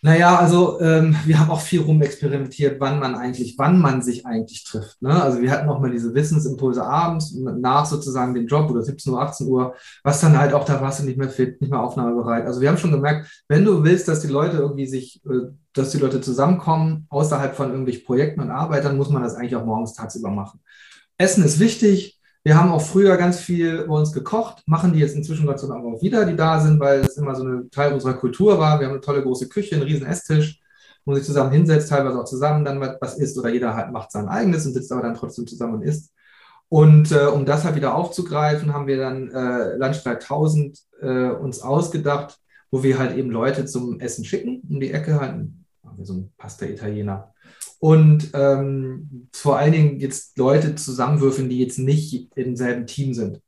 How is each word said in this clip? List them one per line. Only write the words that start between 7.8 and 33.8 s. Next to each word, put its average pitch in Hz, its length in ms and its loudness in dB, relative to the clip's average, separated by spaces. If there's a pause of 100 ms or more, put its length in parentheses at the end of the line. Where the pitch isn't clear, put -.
sozusagen 127 480 -4
dem 117 120 -4
Job 151 240 0
oder 117 120 -2
siebzehn 135 320 -4
Uhr, 123 80 -4
achtzehn 147 260 -6
Uhr, 127 260 0 (300)
was 151 160 0
dann 156 180 8
halt 139 140 4
auch, 143 140 0
da 131 160 0
warst 135 180 -4
du 143 60 -4
nicht 127 100 -4
mehr 131 140 -2
fit, 127 320 -2
nicht 131 80 -4
mehr 131 100 -2
aufnahmebereit. 120 640 -2
Also 123 160 -4
wir 139 80 2
haben 170 80 4
schon 175 160 0
gemerkt, 147 340 0 (220)
wenn 165 160 4
du 185 180 4
willst, 180 240 2
dass 156 140 -2
die 156 80 -8
Leute 156 300 0
irgendwie 139 280 -2
sich, 127 380 -10
äh, 127 240 -4 (240)
dass 135 180 -2
die 143 80 -2
Leute 131 220 0
zusammenkommen, 160 880 0
außerhalb 143 480 -2
von 135 140 -4
irgendwelchen 127 340 -6
Projekten 147 380 -2
und 147 80 -6
Arbeit, 147 340 -2
dann 139 140 -2
muss 135 100 -2
man 135 140 0
das 117 120 -4
eigentlich 120 220 -6
auch 113 80 -6
morgens 113 300 -6
tagsüber 113 360 -10
machen. 101 300 -8 (560)
Essen 185 260 4
ist 151 160 4
wichtig. 202 540 2 (320)
Wir 151 120 6
haben 180 140 6
auch 156 100 0
früher 190 360 4
ganz 175 240 0
viel 165 480 -4
bei 156 60 -2
uns 151 180 0
gekocht, - 540 -6
machen 165 260 2
die 160 80 4
jetzt 147 160 0
inzwischen 147 300 -4
Gott 139 120 -2
sei 139 80 -10
Dank 120 180 -10
auch 117 160 -8
wieder, 214 240 2
die 175 120 -2
da 160 240 2
sind, 151 180 6
weil 139 220 4
es - 160 -6
immer 139 180 -4
so 131 80 -6
ein 127 300 -6
Teil 143 200 0
unserer 127 220 -2
Kultur 180 460 2
war. 151 180 2
Wir 135 80 -2
haben 131 60 -6
eine 135 80 -8
tolle 139 240 -2
große 127 240 -4
Küche, 202 260 -6
einen 147 80 0
riesen 139 240 -4
Esstisch, 156 560 -2 (420)
wo 143 60 -4
man 139 60 2
sich 139 100 -4
zusammen 139 240 0
hinsetzt, 156 400 4
teilweise 131 300 0
auch 117 40 -6
zusammen 147 400 0
dann 139 160 -4
was, 131 200 -6
was - 180 -8
isst 135 180 -4
oder 117 120 -4
jeder 117 260 -2
halt 98 160 -6